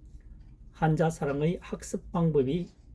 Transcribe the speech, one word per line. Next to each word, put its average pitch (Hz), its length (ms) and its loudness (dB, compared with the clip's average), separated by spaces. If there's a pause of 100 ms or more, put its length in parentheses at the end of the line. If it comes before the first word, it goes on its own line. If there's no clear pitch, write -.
(720)
한자 160 360 2
사랑의 151 500 -2
학습 - 520 -10
방법이 160 580 2 (260)